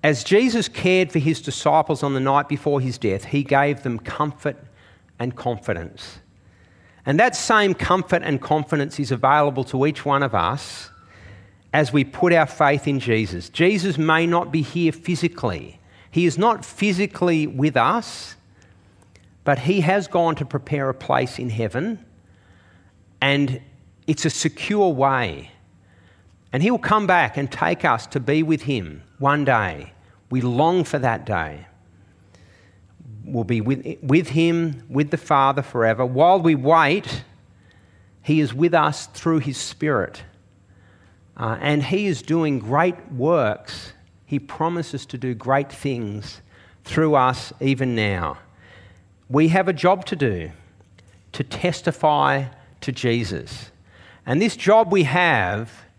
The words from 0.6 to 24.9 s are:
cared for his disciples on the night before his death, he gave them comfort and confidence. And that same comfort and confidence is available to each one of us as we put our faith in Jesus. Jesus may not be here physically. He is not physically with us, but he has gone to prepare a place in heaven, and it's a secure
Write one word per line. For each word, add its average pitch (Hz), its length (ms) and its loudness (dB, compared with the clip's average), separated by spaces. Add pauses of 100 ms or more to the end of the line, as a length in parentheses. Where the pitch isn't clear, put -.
cared 185 420 0
for 165 80 0
his 151 240 0
disciples 151 640 0
on 139 100 -2
the 131 60 -2
night 139 280 2
before 143 320 0
his 127 180 -4
death, 98 260 -2
he 143 180 -2
gave 143 400 2
them 120 160 -4
comfort - 580 -6 (640)
and 123 160 -6
confidence. - 840 -8 (840)
And 139 140 2
that 247 160 4
same 208 400 2
comfort 180 480 0
and 143 180 -2
confidence 147 600 -2
is 135 100 -4
available 135 540 2
to 135 220 0
each 151 180 -2
one 139 180 2
of 113 140 0
us 98 520 -4 (840)
as 143 200 2
we 143 120 4
put - 280 0
our 160 140 6
faith 143 400 2
in 139 140 0
Jesus. 107 480 -2
Jesus 180 500 0
may 160 280 2
not 170 260 0
be 156 100 0
here 165 300 0
physically. 139 880 -4 (300)
He 175 160 2
is 143 120 0
not 220 260 2
physically 180 840 0
with 143 300 0
us, 165 600 -2 (1040)
but 139 180 2
he 185 200 2
has 185 260 2
gone 165 300 0
to 147 80 -6
prepare 139 440 -4
a 131 60 -2
place 131 460 -2
in 123 100 -6
heaven, 120 540 -4 (1160)
and 139 400 0 (460)
it's - 180 -2
a 156 60 2
secure 202 600 0